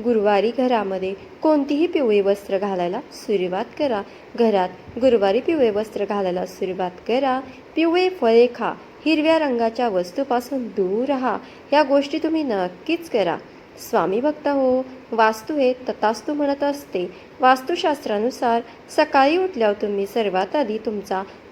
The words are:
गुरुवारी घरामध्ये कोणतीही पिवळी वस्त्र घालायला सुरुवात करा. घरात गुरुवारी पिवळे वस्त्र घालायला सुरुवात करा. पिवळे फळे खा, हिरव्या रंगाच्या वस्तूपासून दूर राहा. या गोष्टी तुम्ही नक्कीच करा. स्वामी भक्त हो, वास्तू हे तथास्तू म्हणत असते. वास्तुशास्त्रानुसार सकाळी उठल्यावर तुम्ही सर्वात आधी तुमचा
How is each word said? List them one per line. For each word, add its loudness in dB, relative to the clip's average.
गुरुवारी 2
घरामध्ये 0
कोणतीही 2
पिवळी 2
वस्त्र 0
घालायला -2
सुरुवात -2
करा. -2
घरात 4
गुरुवारी 4
पिवळे 2
वस्त्र -4
घालायला -2
सुरुवात -6
करा. 0
पिवळे 2
फळे 4
खा, -4
हिरव्या 4
रंगाच्या 0
वस्तूपासून -2
दूर -2
राहा. -2
या 6
गोष्टी 2
तुम्ही -2
नक्कीच -4
करा. 0
स्वामी 0
भक्त -2
हो, 2
वास्तू 0
हे 4
तथास्तू -4
म्हणत -2
असते. -4
वास्तुशास्त्रानुसार 2
सकाळी 4
उठल्यावर 0
तुम्ही -2
सर्वात -2
आधी 0
तुमचा -6